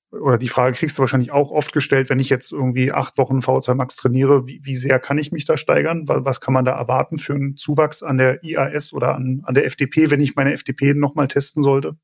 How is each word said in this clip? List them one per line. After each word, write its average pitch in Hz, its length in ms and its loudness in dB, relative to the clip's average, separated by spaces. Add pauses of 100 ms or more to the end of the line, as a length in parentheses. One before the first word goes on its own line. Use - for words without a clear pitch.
(120)
oder 131 260 2
die 123 100 -4
Frage 127 300 2
kriegst 151 200 -4
du 139 40 -2
wahrscheinlich 127 300 2
auch 143 180 2
oft - 240 -2
gestellt, 135 360 2
wenn 131 100 2
ich 131 100 0
jetzt 123 220 0
irgendwie 131 400 0
acht - 260 -2
Wochen 131 240 2
V 131 140 2
O 135 40 2
zwei 127 140 0
Max 131 220 -2
trainiere, 131 520 4
wie, - 160 -16
wie 135 120 -6
sehr 131 240 0
kann 143 180 -2
ich 147 140 -4
mich 156 140 -6
da 156 120 0
steigern? 151 500 0
Wa-, 139 160 0
was 131 160 -2
kann 135 140 -2
man 131 120 2
da 131 120 0
erwarten 131 400 -2
für - 160 -6
einen 139 240 -4
Zuwachs 151 460 0
an 135 160 0
der 131 240 2
I 156 140 -6
A 139 100 0
S 147 260 -6
oder 139 220 0
an, 131 280 -4
an 127 120 -4
der 131 100 4
F - 100 -4
D 135 120 -2
P, 156 240 2
wenn 143 100 4
ich 139 140 -2
meine 139 180 2
F 143 100 -8
D 135 100 -6
P 139 200 0
noch 147 220 0
mal 139 120 0
testen 143 360 0
sollte? 139 400 0